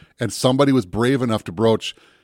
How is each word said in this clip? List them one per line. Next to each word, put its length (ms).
and 120
somebody 380
was 160
brave 360
enough 220
to 80
broach, 440